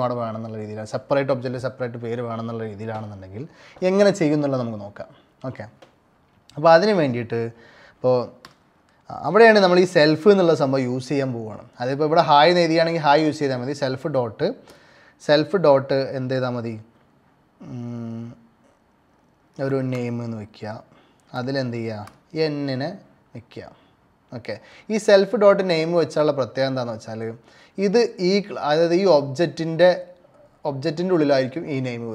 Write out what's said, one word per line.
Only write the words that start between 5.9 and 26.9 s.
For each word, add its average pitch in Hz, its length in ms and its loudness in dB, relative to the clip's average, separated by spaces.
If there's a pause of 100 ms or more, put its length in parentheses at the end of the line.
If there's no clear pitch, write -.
അപ്പോൾ 156 200 4
അതിന് 208 260 4
വേണ്ടിയിട്ട് 117 400 -2 (560)
ഇപ്പോൾ 127 180 2 (1120)
അവിടെയാണ് 214 340 8
നമ്മൾ 180 200 4
ഈ 190 120 4
സെൽഫ് 156 380 4
എന്നുള്ള 180 280 4
സംഭവം 135 300 0
യൂസ് 127 200 -6
ചെയ്യാൻ 135 240 -2
പോവുകയാണ്. 107 300 -12 (180)
അതിപ്പോൾ 139 260 -2
ഇവിടെ 165 200 4
ഹായ് 151 240 8
എന്ന് 180 120 4
എഴുതിയാണെങ്കിൽ 165 420 0
ഹായ് 151 180 6
യൂസ് 147 180 -2
ചെയ്താൽ 131 200 -2
മതി. 135 180 -6
സെൽഫ് 131 340 -4
ഡോട്ട്, 123 320 -2 (800)
സെൽഫ് 151 400 2
ഡോട്ട് 139 320 4 (200)
എന്ത് 127 160 -6
ചെയ്താൽ 127 220 -2
മതി, 117 160 -8 (1000)
ഉം, 117 520 -12 (1400)
ഒരു 135 120 -2 (160)
നെയിം 120 200 -6 (120)
എന്ന് 113 160 -10
വെക്കുക. 104 300 -14 (680)
അതിലെന്ത് 127 400 -6
ചെയ്യുക, 110 280 -8 (400)
എന്നിനെ 143 420 -6 (460)
വെക്കുക. 110 340 -18 (720)
ഓക്കെ, - 160 -10 (380)
ഈ 220 60 0 (100)
സെൽഫ് 208 340 6
ഡോട്ട് 196 300 6
നെയിം 160 200 0 (100)
വെച്ചാലുള്ള 151 360 0
പ്രത്യേകത 135 340 -2
എന്താണെന്ന് 120 260 -6